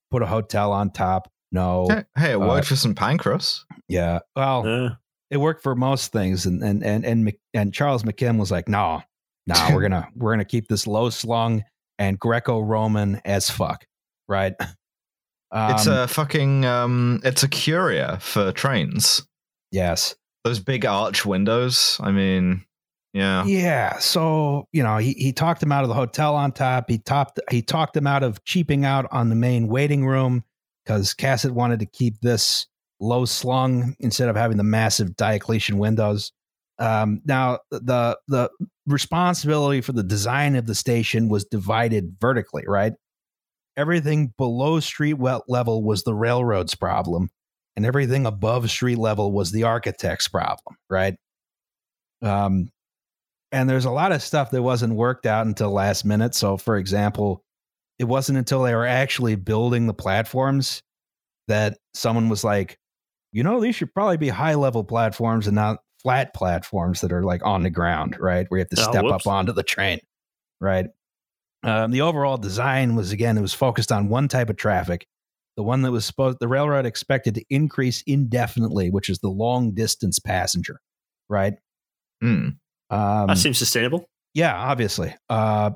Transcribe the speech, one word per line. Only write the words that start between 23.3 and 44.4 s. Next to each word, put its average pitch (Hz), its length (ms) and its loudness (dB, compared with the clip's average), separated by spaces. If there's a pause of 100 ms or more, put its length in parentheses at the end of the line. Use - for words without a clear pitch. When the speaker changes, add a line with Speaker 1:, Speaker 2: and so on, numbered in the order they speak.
Speaker 1:
Yeah. 175 540 0
So, 156 720 0
you 151 120 2
know, 110 140 2
he, 120 160 0
he 127 200 -2
talked 160 280 0
him 151 100 0
out 139 120 2
of 123 60 0
the 104 60 -2
hotel 147 400 0
on 143 180 0
top. 127 360 -2
He 117 80 0
topped, 139 420 -2 (100)
he 120 120 2
talked 160 360 -2
him 143 100 0
out 139 160 2
of 113 220 -2
cheaping 147 400 0
out 135 260 2
on 120 180 2
the 110 60 2
main 120 320 2
waiting 139 380 2
room 131 380 2 (420)
'cause 104 280 0
Cassett 131 400 0
wanted 120 260 2
to 104 60 -2
keep 113 360 -2
this - 460 0 (340)
low 120 240 0
slung 127 760 0
instead 123 300 0
of 107 60 0
having 113 220 2
the 101 60 2
massive 107 540 0
Diocletian 107 600 0
windows. 104 540 0 (480)
Um, 107 460 0
now, 131 340 0 (100)
the, 120 480 0 (100)
the 127 220 0 (380)
responsibility 147 920 0
for 143 100 -6
the 117 120 -2
design 120 520 0
of 120 100 0
the 113 100 -4
station 113 540 0
was 104 160 0
divided 107 760 -2
vertically, 117 460 0
right? 101 280 2 (840)
Everything 151 600 0
below 135 420 0